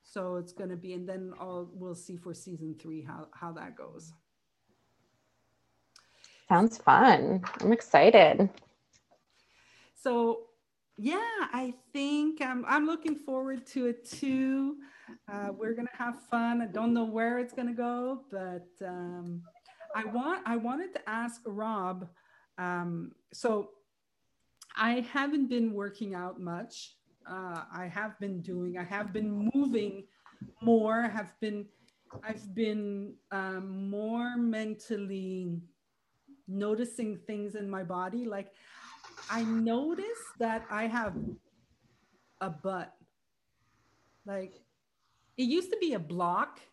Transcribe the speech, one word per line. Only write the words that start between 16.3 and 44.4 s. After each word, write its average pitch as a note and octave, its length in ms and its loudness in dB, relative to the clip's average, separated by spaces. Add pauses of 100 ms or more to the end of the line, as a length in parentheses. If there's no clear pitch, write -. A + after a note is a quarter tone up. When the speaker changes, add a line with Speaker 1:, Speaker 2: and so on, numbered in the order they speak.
Speaker 1:
I A3+ 60 0
don't A3 260 2
know A#3 120 2
where A3+ 340 0
it's B3 140 -6
gonna A#3+ 200 -4
go, B3 560 -4
but, F#3 380 -8 (180)
um, F3 560 -8 (540)
I A3 100 -2
want, C4+ 400 -2
I A#3 120 -2
wanted C#4 360 -4
to - 160 -8
ask A#3 360 -6
Rob, G3 640 -4 (480)
um, F3 560 -4 (180)
so G#3+ 380 -2 (1040)
I A#3+ 380 0
haven't C#4+ 340 0
been A#3 260 0
working G3+ 400 -6
out F3+ 280 -8
much. F3 540 -10 (340)
Uh, F#3 340 -8 (100)
I F3+ 120 -8
have G3+ 340 -8
been G3 220 -6
doing, F3+ 360 -6
I F3+ 60 -6
have G3+ 300 -6
been G#3 400 0
moving A3+ 500 2 (580)
more, A3+ 420 6
have G#3+ 360 -4
been, G#3 260 -4 (580)
I've G#3+ 300 -10
been, G#3 600 -2 (180)
um, F#3+ 580 -6
more A3+ 460 -4
mentally G3+ 1300 -4 (840)
noticing G#3+ 800 -2
things G#3 300 -6
in G3+ 140 -6
my F#3+ 140 -6
body. F#3 420 -4
Like, G3 260 -8 (800)
I A3+ 140 -2
noticed C#4 960 -2
that A3+ 300 -2
I A3 180 -2
have A3 280 -4 (1300)
a F#3+ 80 -4
butt. F3 440 -6 (1300)
Like, F#3+ 340 -8 (800)